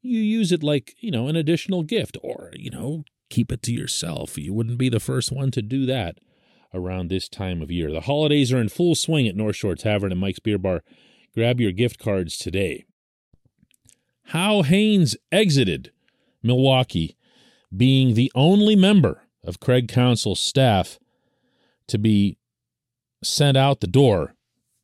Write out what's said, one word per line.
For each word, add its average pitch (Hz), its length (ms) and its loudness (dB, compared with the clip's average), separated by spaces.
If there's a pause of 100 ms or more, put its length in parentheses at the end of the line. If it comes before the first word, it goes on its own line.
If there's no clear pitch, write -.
You 240 180 -2
use 214 320 0
it 160 120 -2
like, 147 360 -2
you 226 120 -8
know, 123 160 -2
an 156 80 -2
additional 165 480 -2
gift 165 400 -6
or, - 320 -12
you - 140 -14
know, 147 340 -10 (260)
keep 120 220 -2
it 123 120 -8
to 117 100 -4
yourself. - 640 -8
You 80 160 -8
wouldn't 117 240 -4
be 127 120 0
the 117 100 0
first 131 320 -4
one 135 200 -4
to 120 100 -4
do 127 240 -4
that 123 320 -4 (560)
around 92 360 -6
this 92 180 -4
time 90 340 -6
of 73 80 -10
year. 82 220 -2
The 80 100 -6
holidays 143 520 0
are 127 80 0
in 107 80 -2
full 170 260 0
swing 147 320 0
at 92 80 -4
North 107 220 -2
Shore 92 180 -2
Tavern 101 360 -2
and 90 100 -2
Mike's 98 180 -4
Beer 107 180 -2
Bar. 92 240 -2 (520)
Grab 120 260 0
your 104 120 0
gift 113 280 -2
cards 95 380 -4
today. 90 480 -6 (1400)
How 196 340 0
Haynes 185 560 4 (140)
exited 135 600 0 (500)
Milwaukee, 127 760 2 (580)
being 131 380 4
the 120 200 2
only 202 420 4
member 190 480 4 (200)
of 90 160 -10
Craig 127 300 0
Counsell's 120 500 0
staff 113 580 0 (920)
to 110 100 -4
be 104 400 2 (840)
sent 143 340 2
out 139 240 2
the 95 60 -4
door, 101 480 4 (480)